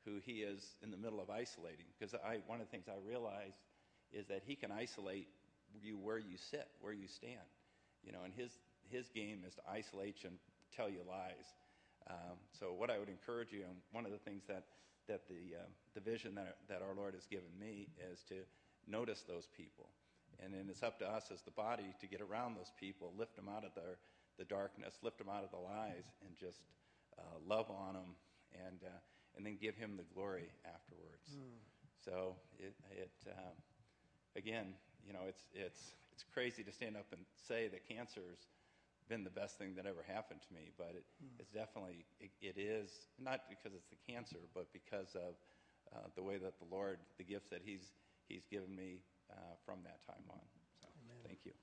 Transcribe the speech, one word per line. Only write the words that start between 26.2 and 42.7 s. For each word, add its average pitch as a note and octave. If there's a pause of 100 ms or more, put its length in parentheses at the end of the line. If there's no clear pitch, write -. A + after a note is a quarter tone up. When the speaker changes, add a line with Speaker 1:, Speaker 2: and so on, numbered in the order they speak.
Speaker 1:
and F2
just... F#2 (560)
Uh, E2+ (100)
love A2
on F#2+
him, F#2 (380)
and, F#2
uh, F2+ (360)
and G2+
then G#2
give G#2+
him G#2
the F2
glory F#2 (160)
afterwards. E2+
Speaker 2:
Mm. B2+ (440)
Speaker 1:
So F#2 (240)
it, G2 (180)
it, F#2+ (160)
um, F#2+ (800)
again, G#2 (320)
you G2+
know, F#2
it's, F#2+ (100)
it's, F#2 (200)
it's - (100)
crazy B2
to G2
stand G#2+
up G2+
and E2+ (140)
say A2+
that F#2
cancer's G#2+ (640)
been A2+
the F#2
best G2
thing F#2+
that F#2
ever F2+
happened G2
to -
me, E2
but F2
it, F2+ (180)
Speaker 2:
Mm. B2
Speaker 1:
it's A#2
definitely, G2+ (140)
it, G2 (100)
it F#2+
is, G#2 (100)